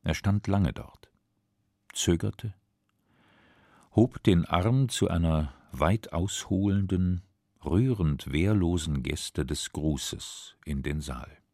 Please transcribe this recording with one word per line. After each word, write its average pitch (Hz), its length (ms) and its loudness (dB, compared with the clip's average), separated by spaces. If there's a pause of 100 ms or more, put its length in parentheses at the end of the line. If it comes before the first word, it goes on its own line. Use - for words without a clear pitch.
Er 80 120 0
stand 101 320 0
lange 98 260 2
dort, - 380 -14 (800)
zögerte, 101 600 -2 (1400)
hob - 280 2
den 85 220 6
Arm 117 440 2
zu - 200 0
einer 82 440 2 (180)
weit 78 420 0
ausholenden, 92 1080 0 (420)
rührend 90 680 0
wehrlosen 85 720 2
Geste - 440 -4
des - 260 -6
Grußes - 920 -6
in 69 180 -4
den 73 180 -4
Saal. 64 380 -10 (160)